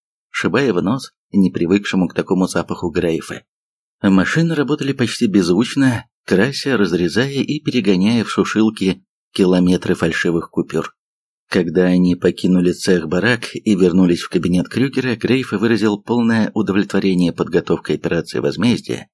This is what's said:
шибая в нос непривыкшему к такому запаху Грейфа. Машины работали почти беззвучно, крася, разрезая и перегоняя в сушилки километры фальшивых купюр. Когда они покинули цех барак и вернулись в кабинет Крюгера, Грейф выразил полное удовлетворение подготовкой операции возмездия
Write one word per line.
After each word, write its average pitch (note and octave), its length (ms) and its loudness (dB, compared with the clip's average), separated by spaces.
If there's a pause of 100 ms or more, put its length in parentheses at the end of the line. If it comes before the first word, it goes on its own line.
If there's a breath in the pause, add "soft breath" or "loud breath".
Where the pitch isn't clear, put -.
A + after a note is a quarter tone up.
(300)
шибая A2 420 0
в F2 100 -2
нос A#2+ 300 -4 (180)
непривыкшему F#2 800 2
к - 60 -18
такому F2+ 340 0
запаху G#2+ 420 -4
Грейфа. E2 540 -4 (580)
Машины G#2+ 540 2
работали C#3 360 -2
почти A#2+ 360 -2
беззвучно, A2 800 2 (180)
крася, B2+ 520 0
разрезая G#2 680 0
и D3 180 -4
перегоняя G#2 640 0
в - 60 -8
сушилки G2+ 720 0 (280)
километры F2+ 640 2
фальшивых E2+ 560 -2
купюр. D#2+ 440 -4 (540)
Когда F2+ 360 2
они F2+ 320 2
покинули F2+ 560 0
цех F2 360 0
барак A2 460 -2
и G#2+ 200 0
вернулись F2+ 480 4
в - 80 -14
кабинет F2 380 -2
Крюгера, B2+ 480 -2
Грейф B2 360 -2
выразил G#2 480 0
полное A2+ 540 0
удовлетворение F#2+ 800 0
подготовкой D#2+ 640 -2
операции E2 420 -4
возмездия C#2+ 760 -2